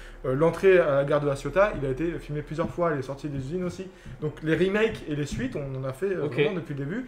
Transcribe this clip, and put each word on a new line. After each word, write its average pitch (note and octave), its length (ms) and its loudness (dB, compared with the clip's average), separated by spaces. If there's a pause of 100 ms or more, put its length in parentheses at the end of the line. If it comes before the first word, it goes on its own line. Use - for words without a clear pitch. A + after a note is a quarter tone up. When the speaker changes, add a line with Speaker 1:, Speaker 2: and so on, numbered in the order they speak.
(260)
Speaker 1:
euh, C3 80 2
l'entrée E3 460 6
à D#3 160 4
la C#3+ 80 4
gare C#3+ 180 2
de D3 60 0
La C#3 80 2
Ciotat, F#3+ 440 2
il C#3 80 -2
a C3 40 0
été C#3+ 140 -2 (140)
filmé D3 220 -6
plusieurs D#3+ 300 -4
fois, E3+ 220 0
il C#3+ 60 -2
est B2+ 40 -4
sorti C3+ 260 -8
des C#3 80 -6
usines D3 260 -6
aussi. F3+ 220 -6 (340)
Donc D3+ 220 -4
les D#3 140 2
remakes G3+ 520 2
et D3+ 80 -4
les C#3+ 120 -2
suites, - 280 -4
on C3+ 240 -6
en C3+ 80 -6
a C3 60 -4
fait, F#3+ 140 -4
euh, E3+ 180 -2
Speaker 2:
Ok. D3 80 -4
Speaker 1:
vraiment D3 220 2
depuis D#3 180 -6
le C3+ 100 -6
début. G#3 240 -6